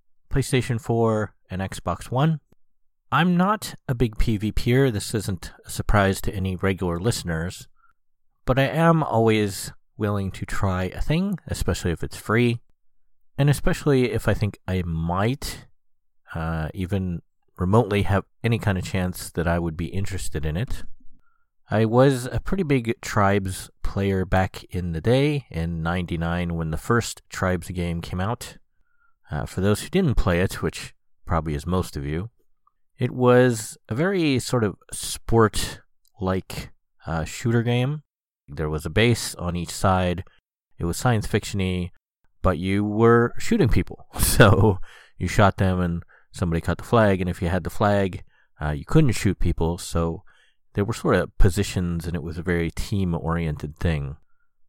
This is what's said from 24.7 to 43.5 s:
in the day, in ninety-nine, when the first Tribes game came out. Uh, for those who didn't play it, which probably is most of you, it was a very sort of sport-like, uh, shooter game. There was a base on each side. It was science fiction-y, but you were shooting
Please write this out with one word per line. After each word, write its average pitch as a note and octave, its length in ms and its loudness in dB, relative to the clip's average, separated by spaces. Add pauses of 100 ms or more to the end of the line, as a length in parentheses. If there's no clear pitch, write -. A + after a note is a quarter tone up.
in F2+ 200 -4
the D#2+ 80 -6
day, C3+ 500 0
in E2 320 -4
ninety-nine, E2+ 760 -2
when E2 160 -4
the D#2 40 -4
first - 540 -2
Tribes F#2 400 -4
game E2+ 320 -4
came - 180 -8
out. G#2 380 -6 (760)
Uh, D2 140 -6
for - 160 -6
those G2+ 180 2
who - 80 -10
didn't F3 280 0
play F2 260 2
it, - 200 -4
which - 320 -6 (320)
probably D#2+ 300 -2
is C#2+ 100 -6
most F2+ 300 -2
of C#2 100 -6
you, E2 240 -4 (680)
it B2 120 -2
was B2 680 4 (100)
a A2 80 -6
very D#3+ 420 0
sort A#2 280 0
of F2+ 100 -2 (160)
sport-like, - 1800 -2 (360)
uh, D#2+ 160 -4
shooter A#2 400 -2
game. B2 400 -2 (460)
There D2+ 200 -6
was D#2 160 -4
a E2 40 -6
base A2 460 2
on E2+ 200 -4
each E2+ 160 -6
side. F#2 540 0 (520)
It - 60 -8
was E2+ 140 -2
science A#2 280 0
fiction-y, F#2 680 -2 (500)
but F#2 160 2
you F#2+ 260 0
were A#2 540 4
shooting G3+ 320 2